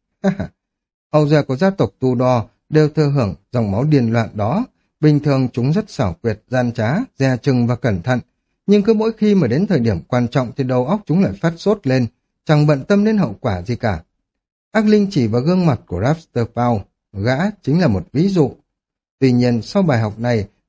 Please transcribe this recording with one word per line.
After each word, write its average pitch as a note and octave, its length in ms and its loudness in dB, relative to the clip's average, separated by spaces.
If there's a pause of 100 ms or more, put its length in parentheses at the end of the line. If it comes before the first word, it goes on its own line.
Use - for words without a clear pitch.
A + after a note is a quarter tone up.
(220)
<laughs> - 920 -8
Hậu D3+ 140 2
duệ D3+ 140 2
của C3 140 -4
gia F#3+ 140 2
tộc D#3+ 200 0 (100)
Tudor B2+ 440 0 (260)
đều D3+ 200 2
thừa D3 200 0
hưởng A#2+ 260 -2 (160)
dòng A2+ 200 -2
máu G#2+ 120 -2
điên C3 300 2
loạn A2+ 200 0
đó. A#2+ 320 -2 (340)
Bình D3+ 200 4
thường C#3 340 0
chúng B2+ 180 0
rất G#3 180 -2
xảo F#2+ 320 -4
quyệt, G#2+ 260 -4
gian B2 240 -2
trá, A#2 220 -2 (240)
dè C3+ 200 0
chừng B2 300 0
và B2 80 0
cẩn G2 260 -2
thận. B2 180 -2 (480)
Nhưng G3+ 160 4
cứ A3+ 100 2
mỗi A3 240 -2
khi G#3 180 2
mà E3+ 120 2
đến D#3 200 0
thời D#3+ 120 2
điểm A2 280 0
quan B2 200 0
trọng B2 300 -4
thì C3+ 60 -2
đầu B2+ 220 0
óc G3+ 200 -4
chúng F#3 180 0
lại G#2+ 180 -2
phát E3 160 -2
sốt G3+ 300 -2
lên, C3 200 0 (380)
chẳng D3+ 220 4
bận C#3+ 200 2
tâm G3+ 180 2
đến A3 120 0
hậu B2 240 -2
quả F#2+ 200 -4
gì A#2 140 -6
cả. F#2+ 280 -4 (680)
Ác G#3+ 140 0
linh G#3 260 2
chỉ B2 160 0
vào A#2+ 140 0
gương F3 240 0
mặt C3+ 220 0
của F2 140 -6
Rapster B2 440 -4 (100)
Paul, A#2+ 260 -2 (320)
gã A2 240 -2 (240)
chính D#3 200 0
là D#3+ 60 2
một G2 160 0 (100)
ví F3 160 0
dụ. E3+ 220 0 (680)
Tuy C3 120 4
nhiên, B2 300 2
sau G3 220 0
bài C#3 160 2
học A2 200 -4
này, A#2 280 -2 (220)